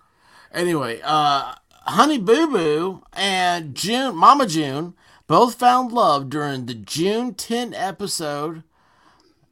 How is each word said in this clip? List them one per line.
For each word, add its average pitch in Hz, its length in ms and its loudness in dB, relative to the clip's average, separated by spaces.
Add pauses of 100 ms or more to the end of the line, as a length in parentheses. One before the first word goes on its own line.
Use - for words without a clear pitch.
(520)
Anyway, 156 520 -2
uh, 143 500 0 (280)
Honey 277 360 4
Boo 240 320 2
Boo 170 520 -2 (100)
and 175 640 -2
June, 233 420 -4
Mama 247 300 6
June 156 480 -4 (320)
both 226 300 4
found 247 360 2
love 147 380 2
during 143 360 -4
the 123 80 -8
June 185 600 -4
ten 233 400 -6
episode. 160 880 -6 (880)